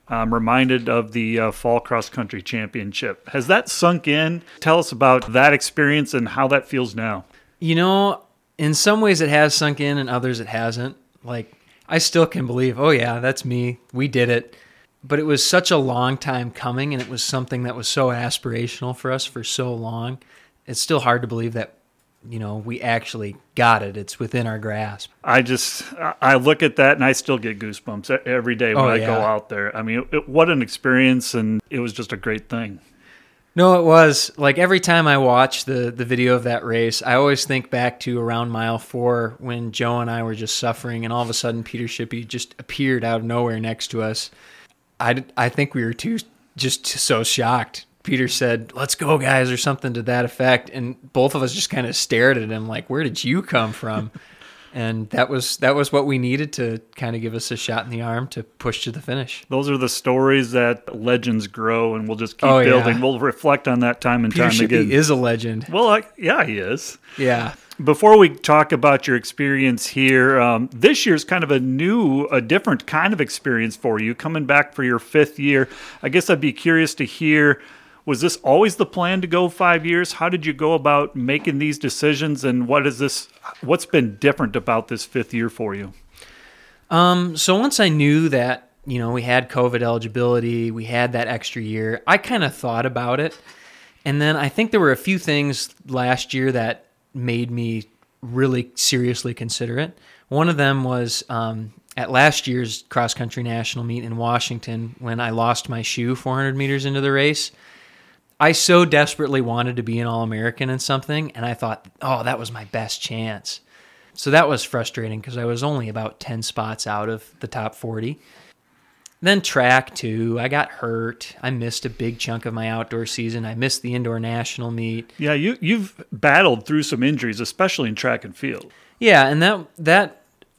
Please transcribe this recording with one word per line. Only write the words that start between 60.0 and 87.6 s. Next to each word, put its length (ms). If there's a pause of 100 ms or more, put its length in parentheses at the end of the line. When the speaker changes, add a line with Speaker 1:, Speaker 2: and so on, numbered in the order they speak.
Speaker 1:
that 440
legends 520
grow, 480
and 120
we'll 100
just 200
keep 100
Speaker 2:
Oh, 120
yeah. 100
Speaker 1:
building. 320
We'll 180
reflect 480
on 120
that 200
time 260
and 60
Speaker 2:
Peter 120
Speaker 1:
time 80
Speaker 2:
Shippey 300
Speaker 1:
again. 100
Speaker 2:
is 180
a 60
legend. 560
Speaker 1:
Well, 180
I, 140 (160)
yeah, 240
he 160
is. 400 (180)
Speaker 2:
Yeah. 380 (280)
Speaker 1:
Before 360
we 100
talk 420
about 360
your 100
experience 720
here, 520
um, 320
this 320
year's 200
kind 200
of 60
a 100
new, 680
a 120
different 460
kind 260
of 80
experience 560
for 240
you, 140
coming 320
back 300
for 80
your 160
fifth 400
year. 280 (360)
I 60
guess 200
I'd 120
be 120
curious 400
to 120
hear, 540 (460)
was 160
this 160
always 400
the 100
plan 340
to 60
go 220
five 360
years? 280
How 160
did 160
you 80
go 200
about 420
making 440
these 200
decisions, 640
and 240
what 200
is 100
this, 300 (340)
what's 240
been 300
different 400
about 320
this 180
fifth 260
year 180
for 260
you? 180 (960)
Speaker 2:
Um, 480
so 180
once 240